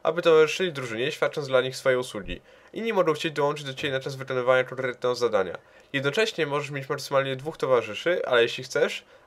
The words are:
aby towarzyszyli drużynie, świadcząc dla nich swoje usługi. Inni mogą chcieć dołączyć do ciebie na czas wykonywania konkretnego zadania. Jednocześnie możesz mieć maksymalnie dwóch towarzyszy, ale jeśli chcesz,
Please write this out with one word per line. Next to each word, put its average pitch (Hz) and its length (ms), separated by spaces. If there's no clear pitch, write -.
aby 165 200
towarzyszyli 160 500
drużynie, 127 400
świadcząc - 340
dla 131 140
nich 131 160
swoje 127 220
usługi. 92 420
Inni 220 200
mogą 175 200
chcieć 151 200
dołączyć 147 340
do 135 80
ciebie 139 180
na 135 80
czas 135 160
wykonywania 127 480
konkretnego 127 500
zadania. 101 440
Jednocześnie 147 540
możesz 143 240
mieć 139 180
maksymalnie 135 480
dwóch 139 200
towarzyszy, 127 720
ale 120 160
jeśli 117 220
chcesz, 165 400